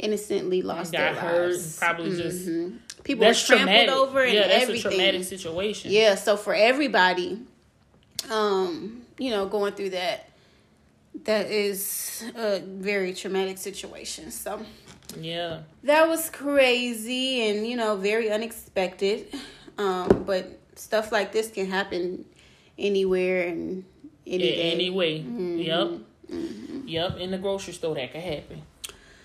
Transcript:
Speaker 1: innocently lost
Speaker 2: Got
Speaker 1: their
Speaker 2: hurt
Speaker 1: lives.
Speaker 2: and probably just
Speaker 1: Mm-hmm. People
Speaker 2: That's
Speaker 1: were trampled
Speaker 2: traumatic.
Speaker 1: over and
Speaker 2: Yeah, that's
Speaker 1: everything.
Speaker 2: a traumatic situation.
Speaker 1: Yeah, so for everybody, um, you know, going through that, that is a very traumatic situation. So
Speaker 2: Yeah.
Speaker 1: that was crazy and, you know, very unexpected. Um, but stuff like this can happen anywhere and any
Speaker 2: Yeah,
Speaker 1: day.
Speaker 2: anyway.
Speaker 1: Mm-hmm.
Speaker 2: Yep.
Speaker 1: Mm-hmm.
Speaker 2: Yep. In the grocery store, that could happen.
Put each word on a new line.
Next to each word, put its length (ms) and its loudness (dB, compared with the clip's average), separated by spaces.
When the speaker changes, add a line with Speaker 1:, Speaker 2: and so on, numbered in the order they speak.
Speaker 1:
innocently 640 0
lost 280 -4
Speaker 2:
Got 80 -2
Speaker 1:
their 160 2
Speaker 2:
hurt 380 2
Speaker 1:
lives. 120 -4
Speaker 2:
and 120 -10
probably 400 0
just 320 -4
Speaker 1:
Mm-hmm. 280 -4
People 200 2
Speaker 2:
That's 240 6
Speaker 1:
were 100 6
trampled 100 2
Speaker 2:
traumatic. 80 2
Speaker 1:
over 300 4
and 100 2
Speaker 2:
Yeah, 140 6
that's 160 6
Speaker 1:
everything. 260 -2
Speaker 2:
a 60 0
traumatic 260 2
situation. 680 -6
Speaker 1:
Yeah, 240 8
so 200 2
for 180 -2
everybody, 840 4
um, 680 0
you 140 -4
know, 160 0
going 280 0
through 160 -6
that, 380 -4
that 300 2
is 720 -4
a 240 0
very 560 -4
traumatic 440 -4
situation. 720 -12
So 280 -8
Speaker 2:
Yeah. 380 -6
Speaker 1:
that 240 6
was 220 -2
crazy 1160 2
and, 160 0
you 120 -4
know, 180 2
very 340 0
unexpected. 1000 -2
Um, 480 2
but 320 -4
stuff 380 -2
like 200 0
this 200 0
can 140 -2
happen 580 -4
anywhere 680 2
and 380 -6
any 220 0
Speaker 2:
Yeah, 80 2
Speaker 1:
day. 160 0
Speaker 2:
anyway. 480 0
Speaker 1:
Mm-hmm. 380 -4
Speaker 2:
Yep. 300 0
Speaker 1:
Mm-hmm. 560 -8
Speaker 2:
Yep. 300 -2
In 120 -6
the 60 -4
grocery 380 -4
store, 220 -4
that 160 -6
could 100 -10
happen. 400 -8